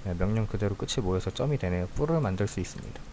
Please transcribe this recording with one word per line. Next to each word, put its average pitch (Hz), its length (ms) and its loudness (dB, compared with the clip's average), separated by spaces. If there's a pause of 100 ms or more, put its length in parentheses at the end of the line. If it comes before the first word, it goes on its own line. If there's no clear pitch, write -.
네, 92 100 -2
명령 104 320 2
그대로 98 300 0
끝이 - 280 -2
모여서 92 280 2
점이 143 260 0
되네요. 90 380 0
뿔을 156 260 2
만들 101 260 2
수 - 120 -4
있습니다. - 420 -6 (120)